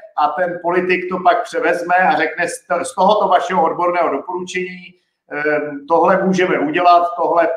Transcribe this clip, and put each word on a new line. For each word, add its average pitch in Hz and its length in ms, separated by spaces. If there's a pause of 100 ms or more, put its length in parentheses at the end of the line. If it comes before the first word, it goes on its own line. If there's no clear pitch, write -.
(160)
a 151 120
ten 180 340
politik 180 460
to 185 120
pak 170 220
převezme 170 520
a 180 220
řekne: 170 320
"Z - 180
t-, 175 180
z - 100
tohoto 196 340
vašeho 180 360
odborného 170 440
doporučení, 180 840 (380)
ehm, 147 560
tohle 185 360
můžeme 180 340
udělat, 175 440 (140)
tohle 165 400